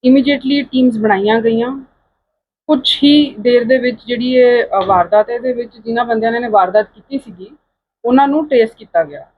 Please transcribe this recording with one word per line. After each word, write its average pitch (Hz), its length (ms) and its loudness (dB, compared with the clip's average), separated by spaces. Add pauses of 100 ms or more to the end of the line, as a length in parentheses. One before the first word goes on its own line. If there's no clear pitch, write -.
Immediately 269 600 0
ਟੀਮਸ 254 260 0
ਬਣਾਈਆਂ 214 440 0
ਗਈਆਂ। 233 440 -4 (800)
ਕੁਛ 277 360 -2
ਹੀ 285 360 2
ਦੇਰ 240 240 2
ਦੇ 254 140 2
ਵਿੱਚ 240 200 -2 (100)
ਜਿਹੜੀ 247 280 -4
ਇਹ, 247 280 4
ਅ, 190 220 -2
ਵਾਰਦਾਤ 196 440 2
ਹੈ, 240 60 -6
ਇਹਦੇ 247 180 -4
ਵਿੱਚ 233 240 -10
ਜਿਨ੍ਹਾਂ 226 280 -4
ਬੰਦਿਆਂ 226 260 -2
ਨੇ 240 160 -4
ਵਾਰਦਾਤ 208 480 2
ਕੀਤੀ - 240 -12
ਸੀਗੀ, 190 320 -18 (540)
ਉਹਨਾਂ 262 220 2
ਨੂੰ 302 200 -2
ਟ੍ਰੇਸ 233 240 2
ਕੀਤਾ - 320 -4
ਗਿਆ। 143 240 -12 (100)